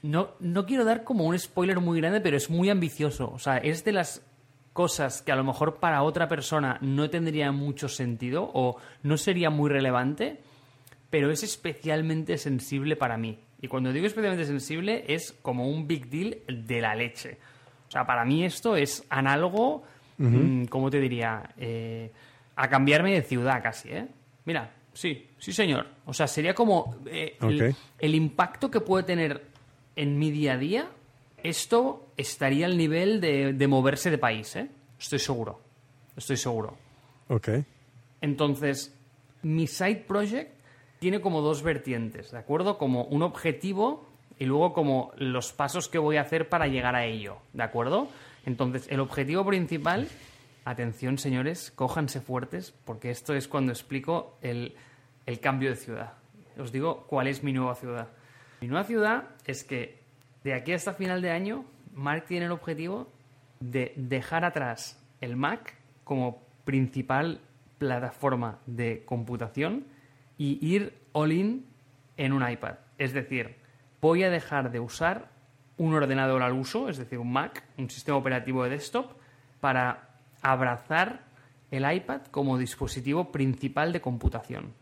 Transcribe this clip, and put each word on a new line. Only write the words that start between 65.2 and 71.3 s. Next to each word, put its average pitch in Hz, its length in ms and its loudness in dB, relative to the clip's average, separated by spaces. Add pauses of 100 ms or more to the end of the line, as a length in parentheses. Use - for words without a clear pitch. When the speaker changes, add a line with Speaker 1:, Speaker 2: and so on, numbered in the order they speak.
Speaker 1:
el 123 160 -4
Mac 151 380 -4 (280)
como 127 380 -2 (240)
principal 135 760 0 (380)
plataforma 123 880 -2
de 117 400 -4
computación 123 800 -4 (520)
y 139 280 0
ir 196 280 0 (200)
all 151 180 2